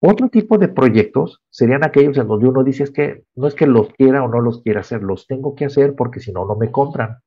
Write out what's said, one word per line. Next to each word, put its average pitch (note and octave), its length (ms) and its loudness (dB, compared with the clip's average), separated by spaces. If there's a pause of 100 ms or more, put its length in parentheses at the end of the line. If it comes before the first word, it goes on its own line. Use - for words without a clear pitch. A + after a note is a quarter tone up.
Otro G#3+ 260 2
tipo A3 300 2
de G3 100 2
proyectos A2 800 0
serían B2+ 340 0
aquellos C#3+ 360 2
en A2+ 100 -2
donde G#2+ 180 0
uno C3 160 2
dice, C3+ 200 -2
"Es C#3 80 -6
que - 340 -6 (100)
no B2+ 120 -6
es C#3+ 80 -2
que D#3 120 2
los A#2 280 4
quiera C3+ 280 4
o B2 60 -2
no A#2+ 140 -2
los A#2 200 -4
quiera G#2 180 -2
hacer, G#2+ 220 -10
los G2 240 -8
tengo C#3 280 -8
que D3+ 100 -6
hacer C#3 300 0
porque A#2+ 260 -6
si A2 120 -14
no, F#2 120 -6
no G#2 100 -4
me A2+ 160 -4
compran". C3 560 -4